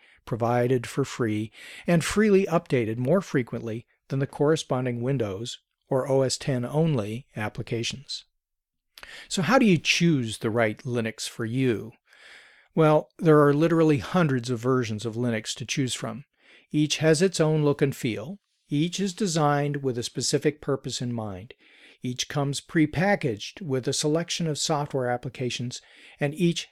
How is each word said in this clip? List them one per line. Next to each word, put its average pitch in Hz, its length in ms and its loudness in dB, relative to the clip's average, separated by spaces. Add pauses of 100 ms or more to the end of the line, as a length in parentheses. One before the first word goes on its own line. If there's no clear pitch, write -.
(260)
provided 120 600 0
for 139 160 -2
free, 110 480 -2 (340)
and 170 160 4
freely 202 440 4
updated 127 520 0
more 135 220 2
frequently 117 640 -4 (220)
than 135 120 -2
the 139 60 0
corresponding 127 760 0
Windows 117 580 -4 (300)
or 135 200 0
O 135 120 4
S 127 160 0
ten 123 280 -2
only 123 680 -2
applications. - 880 -8 (1040)
So - 140 -2
how 214 180 4
do 254 60 6
you 180 120 6
choose 135 600 2
the 117 120 -2
right 110 340 0
Linux 117 440 -4
for - 160 -8
you? 113 480 0 (840)
Well, 156 360 4 (100)
there 151 240 6
are 143 100 6
literally 160 440 4
hundreds 131 520 0
of 120 100 -2
versions 113 460 -2
of 110 100 -6
Linux 117 400 -4
to 127 100 -10
choose 131 280 -2
from. 117 300 -8 (480)
Each 151 280 0
has 160 220 4
its 185 200 2
own 156 240 2
look 143 160 2
and 139 120 2
feel. 123 460 -6 (300)
Each 170 320 -2
is 196 120 -2
designed 147 720 0
with 123 140 -2
a 120 60 -2
specific 147 580 -2
purpose 135 400 -4
in 123 100 -4
mind. 107 420 -8 (480)
Each 123 260 -6
comes 143 340 -4
prepackaged 156 1000 0
with 131 260 -4
a 139 60 0
selection 165 520 -2
of 147 140 -2
software 143 500 -2
applications, 123 720 -4 (380)
and 147 160 -2
each 170 360 0